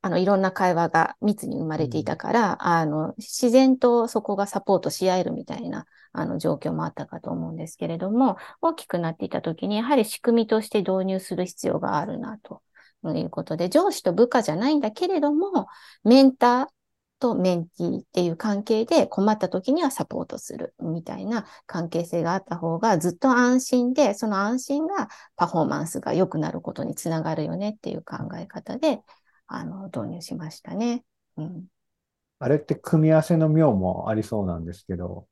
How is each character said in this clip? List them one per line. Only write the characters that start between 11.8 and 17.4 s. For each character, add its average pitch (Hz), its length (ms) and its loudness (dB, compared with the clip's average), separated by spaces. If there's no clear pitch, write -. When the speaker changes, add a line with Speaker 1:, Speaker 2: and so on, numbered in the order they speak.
Speaker 1:
あ - 60 -2
る 220 140 -8
な 220 200 -10
と - 240 -20
い 160 80 -2
う 170 80 -6
こ 165 140 -8
と 160 120 -6
で、 175 120 -2
上 349 240 2
司 - 100 -8
と 180 100 0
部 233 160 4
下 247 140 2
じ 185 80 -2
ゃ 156 60 -2
な 247 140 0
い 311 40 4
ん 294 60 2
だ 214 100 -2
け 359 160 -4
れ 359 140 0
ど 294 120 2
も、 339 360 0
メ 247 200 8
ン 262 140 6
タ 247 280 4
ー - 20 -4
と 233 160 0
メ 180 180 2